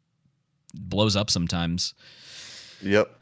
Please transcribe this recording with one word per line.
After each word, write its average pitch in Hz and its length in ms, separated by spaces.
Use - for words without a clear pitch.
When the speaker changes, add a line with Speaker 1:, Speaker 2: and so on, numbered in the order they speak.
Speaker 1:
blows 101 420
up 101 140
sometimes. 87 640
Speaker 2:
Yep. 101 280